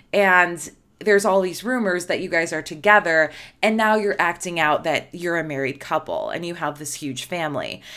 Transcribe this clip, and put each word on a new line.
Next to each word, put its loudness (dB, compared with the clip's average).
and 2
there's 4
all 4
these -4
rumors -2
that -2
you -6
guys 0
are -4
together, 4
and 2
now 2
you're 0
acting -2
out 2
that -2
you're -4
a -2
married -4
couple, -4
and -6
you -8
have -6
this -10
huge -10
family. -6